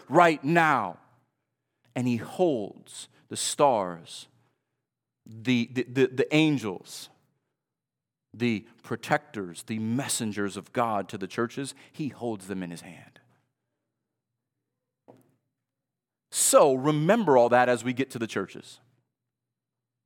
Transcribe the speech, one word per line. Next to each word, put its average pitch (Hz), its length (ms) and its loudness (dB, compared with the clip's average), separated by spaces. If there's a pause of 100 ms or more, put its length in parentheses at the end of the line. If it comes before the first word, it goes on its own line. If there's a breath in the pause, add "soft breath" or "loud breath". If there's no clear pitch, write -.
right 165 360 6
now. 143 540 2 (960)
And 123 140 -2
he 120 100 2
holds - 920 -4 (180)
the 107 80 -10
stars, 98 920 0 (1000)
the, 117 480 0
the, 123 100 -2
the, 127 240 2
the 131 260 -2
angels, 139 760 0 (1200)
the 110 320 0 (160)
protectors, 110 840 -4
the 110 160 -6
messengers 110 760 -4
of - 160 -12
God 110 380 -2
to 107 80 -10
the 95 100 -6
churches. 123 480 -6 (160 soft breath)
He 151 160 -6
holds 110 400 -8
them 95 160 -6
in 85 80 -10
his 82 100 -14
hand. 82 380 -20 (3250)
So 175 420 4
remember 151 600 2
all 120 140 6
that 123 180 4
as 120 160 0
we 127 80 -4
get 127 200 -4
to 120 80 -10
the 113 80 -4
churches. - 520 -10 (1300)